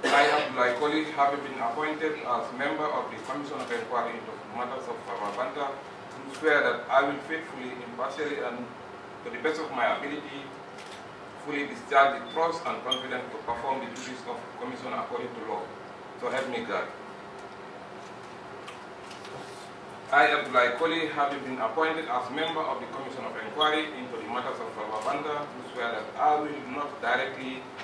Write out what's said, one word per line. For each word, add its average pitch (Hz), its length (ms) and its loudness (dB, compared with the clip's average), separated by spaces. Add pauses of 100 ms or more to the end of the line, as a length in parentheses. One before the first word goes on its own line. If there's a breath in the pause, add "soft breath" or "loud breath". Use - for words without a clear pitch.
I, 143 260 8
Abdullah 127 480 4
Ikoli, 151 320 2
having 143 320 4
been 131 160 -6
appointed 151 640 0
as - 320 0
member 151 320 0
of - 240 0
the - 160 -8
Commission 147 320 -4
of - 80 -4
Inquiry 117 480 0
into 113 160 -8 (240)
matters - 320 -4
of 120 80 -4 (160)
our - 240 -2
Banta, - 400 0
do - 480 -12 (160)
swear 147 240 6
that - 240 2
I - 160 8
will 143 240 2
faithfully, 131 560 -4
impartially, 139 640 -2
and 120 160 -4 (600)
to 120 60 -6
the 117 120 -8
best 156 180 2
of - 120 -4
my - 260 4
ability, 143 480 -6 (960)
fully 143 220 -2
discharge 139 560 6
the - 100 -10
trust 165 320 4
and 147 200 -2
confidence 127 480 0
to - 100 -6
perform 135 380 0
the 120 100 -6
duties 127 400 -8
of 117 80 -4 (220)
Commission 123 340 -6
according 117 400 -2
to 113 60 -8 (100)
law. 107 120 -2 (580)
So 123 100 0
help 131 200 0
me 117 120 -2
God. 101 240 -2 (3250)
I, 147 160 10 (100)
Abdullah 123 400 6
Ikoli, 160 320 4
having 143 300 2
been 127 180 -4
appointed 160 500 2
as 143 220 0
member 156 320 0
of - 180 0
the - 140 -6
Commission - 320 -6
of - 100 -6
Inquiry 151 500 2 (120)
into 123 180 -6
the 113 140 -6
matters 123 320 -2
of - 80 -6 (340)
Banda, 147 400 0
do 127 300 -10
swear 120 180 -2
that 110 140 -4 (120)
I - 220 8
will 147 300 -2
not 139 320 -4
directly 131 580 0 (240)